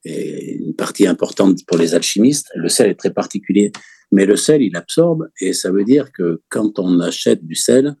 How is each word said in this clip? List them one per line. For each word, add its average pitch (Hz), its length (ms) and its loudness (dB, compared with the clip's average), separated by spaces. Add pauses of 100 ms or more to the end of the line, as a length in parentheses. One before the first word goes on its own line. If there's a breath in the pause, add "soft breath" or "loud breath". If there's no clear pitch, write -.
est - 540 -8
une 78 160 -6
partie - 320 0
importante 92 580 0
pour 87 120 -2
les 82 180 0
alchimistes, 117 600 0
le 85 140 -4
sel 107 220 2
est 92 40 -4
très - 160 -4
particulier, - 600 -2 (400 loud breath)
mais 98 160 4
le 101 80 4
sel, 151 260 2
il 90 140 -2
absorbe, 160 520 0 (140)
et 92 120 -2
ça 95 180 -4
veut 98 140 0
dire 135 260 2
que 85 380 -4
quand 107 280 -4
on 92 220 2
achète 95 440 -2
du 80 120 -12
sel 135 460 2